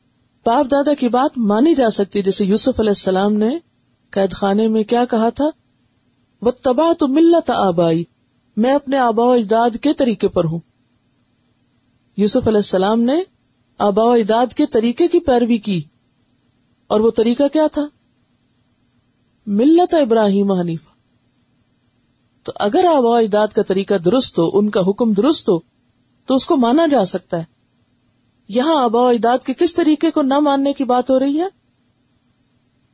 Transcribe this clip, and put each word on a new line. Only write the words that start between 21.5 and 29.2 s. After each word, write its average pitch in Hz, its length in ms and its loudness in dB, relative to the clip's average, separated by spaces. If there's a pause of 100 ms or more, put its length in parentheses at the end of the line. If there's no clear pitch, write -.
تو - 120 -14
اگر 277 300 0
آباء 277 240 2
و 233 40 2
اجداد 214 340 2
کا 214 140 -2
طریقہ 196 320 -2
درست 196 460 0
ہو، 165 180 0
ان 208 120 0
کا 202 120 -2
حکم 202 320 0
درست 254 360 0
ہو، 170 100 2 (640)
تو 262 100 -2
اس 262 100 0
کو 339 120 0
مانا 269 300 2
جا 254 180 2
سکتا - 320 -8
ہے۔ 165 200 -12 (880)
یہاں 269 360 0
آباء 233 180 0
و 247 60 2
اجداد 240 320 0